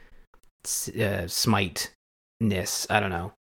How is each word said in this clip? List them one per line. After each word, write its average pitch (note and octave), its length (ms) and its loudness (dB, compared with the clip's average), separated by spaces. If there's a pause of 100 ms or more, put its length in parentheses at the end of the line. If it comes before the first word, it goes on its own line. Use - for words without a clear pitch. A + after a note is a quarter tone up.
(640)
s-, - 240 -4
uh, G2 400 -2
Smite-ness. - 1600 0
I G#2+ 100 4
don't G2 120 2
know, F#2 240 -4 (100)